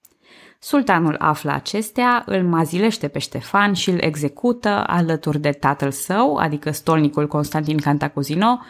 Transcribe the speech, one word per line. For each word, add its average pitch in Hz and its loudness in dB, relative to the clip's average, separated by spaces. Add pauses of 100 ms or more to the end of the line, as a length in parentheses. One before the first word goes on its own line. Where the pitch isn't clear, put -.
(600)
Sultanul 180 2
află 151 0
acestea, 226 -2
îl 190 0
mazilește 170 0
pe - -6
Ștefan 202 0
și - -2
îl 180 2
execută 202 0
alături 160 0
de 147 0
tatăl 143 0
său, 226 0
adică 151 -2
stolnicul 151 2
Constantin 151 -2
Cantacuzino, 147 0 (100)